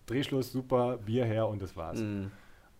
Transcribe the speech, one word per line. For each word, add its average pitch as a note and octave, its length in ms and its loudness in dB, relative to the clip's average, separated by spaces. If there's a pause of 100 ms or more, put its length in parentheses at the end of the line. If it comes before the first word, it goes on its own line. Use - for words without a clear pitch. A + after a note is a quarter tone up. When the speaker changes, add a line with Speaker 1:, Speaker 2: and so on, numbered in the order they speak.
Speaker 1:
Drehschluss, C3 440 0
super, B2+ 460 2
Bier A2 280 0
her A2 220 2
und G#2 160 -2
das F#2 140 -8
war's.“ E2+ 240 -4
Speaker 2:
Mhm. G2+ 300 -2 (500)